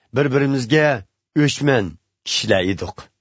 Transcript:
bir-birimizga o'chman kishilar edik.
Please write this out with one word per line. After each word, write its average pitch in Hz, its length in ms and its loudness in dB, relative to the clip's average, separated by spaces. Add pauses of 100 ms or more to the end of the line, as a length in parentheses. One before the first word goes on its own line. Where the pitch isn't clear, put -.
(140)
bir-birimizga 139 760 0 (480)
o'chman 139 500 2 (400)
kishilar 101 380 0
edik. 92 320 -4 (260)